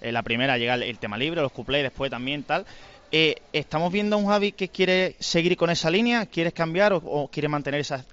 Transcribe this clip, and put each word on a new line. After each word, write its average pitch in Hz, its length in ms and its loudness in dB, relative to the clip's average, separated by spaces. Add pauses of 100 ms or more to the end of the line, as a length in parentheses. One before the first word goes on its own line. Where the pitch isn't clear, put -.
eh, 117 120 -6
la 117 100 0
primera 123 360 0
llega 120 160 0
el, 123 100 0
el 110 140 -6
tema 104 180 -8
libre, 156 260 -2
los 131 80 0
cuplés, 135 320 -2
después 135 260 -4
también 131 360 -6
tal. 170 200 -2 (500)
Eh, 156 200 4 (180)
¿estamos 156 400 -2
viendo 208 240 0
a - 20 4
un 202 80 0
Javi 202 260 2
que 185 160 -6
quiere 185 500 2
seguir 175 400 2
con 170 100 4
esa 165 220 0
línea? 233 340 2
¿Quieres 165 300 -2
cambiar 175 400 2
o, - 20 2
o 147 320 -4
quiere 147 180 -4
mantener 147 340 -2
esa 139 320 -6